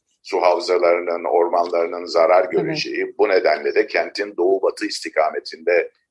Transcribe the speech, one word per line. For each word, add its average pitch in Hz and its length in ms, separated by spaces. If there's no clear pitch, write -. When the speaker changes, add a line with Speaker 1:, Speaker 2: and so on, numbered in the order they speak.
Speaker 1:
su 90 180
havzalarının, 87 840
ormanlarının 87 840
zarar 85 380
Speaker 2:
Evet. 87 80
Speaker 1:
göreceği, 80 640
bu 104 120
nedenle 76 460
de 107 120
kentin 95 500
doğu 92 240
batı 90 240
istikametinde 80 1080